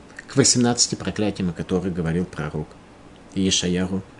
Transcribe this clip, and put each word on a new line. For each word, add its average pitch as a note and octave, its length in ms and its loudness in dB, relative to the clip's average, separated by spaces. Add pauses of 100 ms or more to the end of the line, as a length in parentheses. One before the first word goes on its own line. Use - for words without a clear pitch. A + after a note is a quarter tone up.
(280)
к - 80 -8
восемнадцати A#2+ 600 4
проклятиям, G2 540 -2
о E2 40 -4
которых F2 400 -2
говорил E2+ 320 0
пророк D2+ 420 -6 (640)
Иешаяху F#2 680 0 (180)